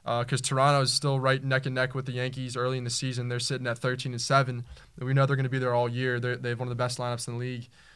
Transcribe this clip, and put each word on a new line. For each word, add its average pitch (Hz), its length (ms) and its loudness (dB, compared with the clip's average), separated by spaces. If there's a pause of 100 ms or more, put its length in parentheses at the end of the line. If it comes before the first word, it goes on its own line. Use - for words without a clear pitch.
uh, 120 200 0
'cause 127 160 -2
Toronto 139 420 4
is 127 100 2
still 139 260 2
right 131 240 2
neck 135 240 2
and 131 80 -2
neck 127 200 0
with 127 120 -4
the 127 60 -4
Yankees 127 440 -4
early 127 220 0
in 123 60 -6
the 123 60 -4
season. 123 380 -2
They're 123 120 -2
sitting 127 260 -2
at 117 120 -2
thirteen 127 340 -2
and 120 80 -6
seven. 123 440 2 (320)
And 127 100 -8
we 131 80 0
know 135 120 6
they're 139 100 2
gonna 131 120 2
be 131 100 -2
there 127 160 2
all 120 140 4
year. 123 320 -2
They're, 123 160 -2
they 123 140 -4
have 117 80 -4
one 127 100 -4
of - 20 -4
the 120 120 -2
best 123 160 -2
lineups 120 300 -4
in 120 60 -6
the 120 60 -6
league, 123 280 -6 (280)